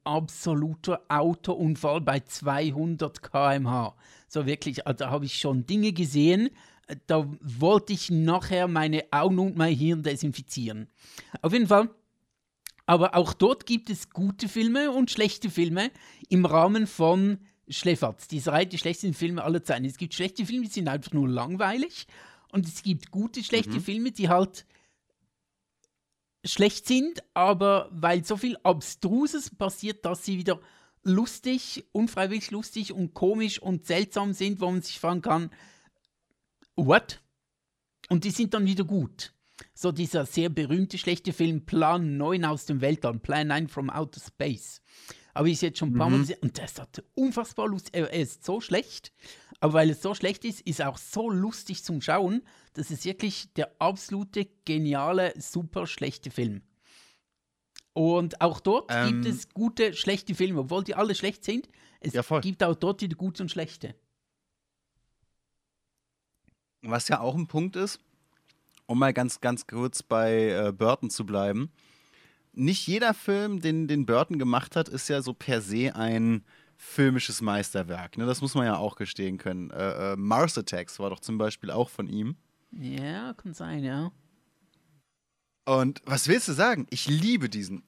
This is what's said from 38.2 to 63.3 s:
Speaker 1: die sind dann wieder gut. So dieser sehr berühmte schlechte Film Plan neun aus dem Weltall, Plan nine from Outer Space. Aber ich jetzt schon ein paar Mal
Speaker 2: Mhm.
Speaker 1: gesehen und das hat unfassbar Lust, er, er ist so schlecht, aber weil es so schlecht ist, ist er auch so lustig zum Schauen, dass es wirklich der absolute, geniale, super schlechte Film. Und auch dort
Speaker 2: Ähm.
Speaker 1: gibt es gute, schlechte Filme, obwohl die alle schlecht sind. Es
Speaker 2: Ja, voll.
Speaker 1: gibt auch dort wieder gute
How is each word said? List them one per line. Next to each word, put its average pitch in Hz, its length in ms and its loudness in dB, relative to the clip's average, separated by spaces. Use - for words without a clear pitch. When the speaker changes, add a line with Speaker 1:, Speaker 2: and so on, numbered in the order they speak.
Speaker 1:
die 202 60 -2
sind 220 240 0
dann 202 120 2
wieder 190 160 0
gut. 170 500 -4
So 180 200 -2
dieser 160 340 -2
sehr 165 220 -2
berühmte 160 500 0
schlechte 175 340 -2
Film 165 320 0
Plan 160 520 2
neun 165 280 0
aus 151 220 -2
dem 143 140 0
Weltall, 131 400 0
Plan 151 260 -2
nine 147 220 0
from 139 200 -6
Outer 151 320 -8
Space. - 640 -8
Aber 151 120 2
ich 165 160 2
jetzt 165 160 -2
schon 156 120 0
ein 120 60 0
paar 120 140 4
Mal 131 80 6
Speaker 2:
Mhm. 139 40 4
Speaker 1:
gesehen 143 200 -4
und 127 160 -2
das - 200 -10
hat - 260 -16
unfassbar 240 540 0
Lust, 196 260 -6
er, 165 160 0
er 165 100 0
ist - 240 -6
so 202 160 -2
schlecht, - 520 -4
aber 156 140 4
weil 160 160 8
es 147 120 -2
so 196 120 -2
schlecht 196 300 -2
ist, 233 180 -6
ist 160 180 -4
er 139 100 -2
auch 131 80 -12
so 226 320 -4
lustig 196 540 -4
zum 156 180 -4
Schauen, 190 400 0
dass 151 160 -6
es 147 160 -8
wirklich 190 480 -6
der 151 240 -2
absolute, 196 680 -2
geniale, 156 760 0
super 175 460 -6
schlechte - 440 -8
Film. 107 300 -4
Und 170 480 2
auch 165 180 2
dort 226 300 2
Speaker 2:
Ähm. 120 180 2
Speaker 1:
gibt 120 180 0
es 240 240 -4
gute, 220 440 0
schlechte 196 400 -2
Filme, 185 260 0
obwohl 175 240 -4
die 202 100 -6
alle 208 200 0
schlecht - 300 -4
sind. 233 240 -4
Es - 120 -6
Speaker 2:
Ja, 123 100 0
voll. 151 200 0
Speaker 1:
gibt 190 200 -2
auch 170 120 4
dort 196 260 -2
wieder 175 160 -4
gute 190 260 -6